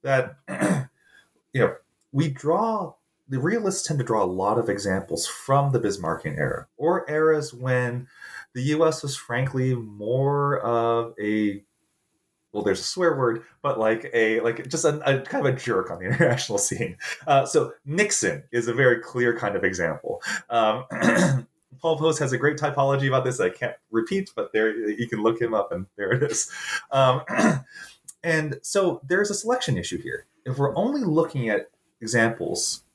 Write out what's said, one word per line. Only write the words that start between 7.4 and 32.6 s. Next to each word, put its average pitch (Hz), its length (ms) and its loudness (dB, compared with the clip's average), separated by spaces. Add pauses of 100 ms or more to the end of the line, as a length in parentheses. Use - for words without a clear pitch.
when 123 540 -2 (460)
the 123 100 -6
U 151 220 4
S 156 180 2
was 139 120 -4
frankly 131 600 0
more 127 840 0
of 117 600 0
a, 104 440 0 (880)
well, 101 120 -4
there's 98 160 2
a - 40 -8
swear 170 340 0
word, 117 260 0 (180)
but 135 180 -2
like 110 340 0
a, 113 280 2
like 117 260 -2
just 143 180 -4
a, 147 140 2 (100)
a 131 120 2
kind 254 240 -4
of 135 80 4
a 131 40 -2
jerk 98 320 -2
on 85 100 -10
the 90 60 -10
<laughs> - 20 -2
international 127 500 2
scene. - 400 -4 (280)
Uh, 139 200 4
so 143 280 2 (120)
Nixon 143 680 0
is 117 160 0
a 120 60 -2
very 120 260 4
clear 120 380 0
kind 101 180 -4
of 95 80 0
example. 87 580 -2 (280)
Um, 117 420 2
<clears throat> 180 560 2 (320)
Paul 160 180 0
Post 156 220 2
has 135 140 0
a 123 40 0
great 147 200 2
typology 139 500 0
about 131 160 2
this 127 140 -2
that 98 80 2
I 90 40 2
can't - 260 -6 (140)
repeat, 113 460 -2
but 104 180 -6
there 110 360 0
you 113 180 -4
can 110 160 -4
look 113 180 2
him 117 120 0
up 104 180 0
and 90 240 -8
there 101 160 -4
it 131 120 2
is. - 280 -4 (400)
Um, 135 380 4
<clears throat> 170 340 2 (600)
and 156 380 0
so 190 460 0
there's 202 240 2
a 202 40 -2
selection 220 420 0
issue 85 240 -6
here. - 240 -10 (200)
If 127 120 -4
we're 139 180 0
only 254 280 0
looking 151 460 0
at 101 220 -2 (300)
examples 113 840 0 (120)